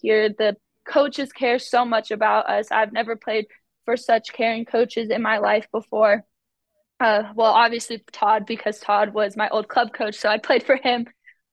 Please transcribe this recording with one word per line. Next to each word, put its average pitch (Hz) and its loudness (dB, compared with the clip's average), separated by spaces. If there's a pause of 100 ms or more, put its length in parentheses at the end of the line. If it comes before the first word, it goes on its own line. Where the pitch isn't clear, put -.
here. 214 2
The 208 -2 (300)
coaches 285 0
care 247 0
so 247 0
much 226 -2
about 214 0
us. 208 -2
I've 214 0
never 226 -4
played 214 -4 (400)
for 233 -2
such 233 0
caring 226 -2
coaches 226 -2
in 226 -2
my 220 0
life 208 0
before. 214 0 (720)
Uh, 214 2 (100)
well, 220 4
obviously 226 0
Todd, 208 0
because 214 -6
Todd 208 0
was 214 -2
my 220 -2
old 214 -4
club 240 0
coach, 208 -6
so 214 0
I 220 2
played 247 0
for 269 4
him. 247 -2 (480)